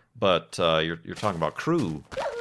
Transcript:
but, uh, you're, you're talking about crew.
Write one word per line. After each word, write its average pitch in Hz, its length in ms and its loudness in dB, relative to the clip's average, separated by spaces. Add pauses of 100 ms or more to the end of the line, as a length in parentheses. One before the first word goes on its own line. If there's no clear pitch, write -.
(160)
but, 90 440 2
uh, 80 180 4
you're, 82 240 -2
you're 92 140 -10
talking 95 240 -2
about 76 160 0
crew. 117 480 -2 (360)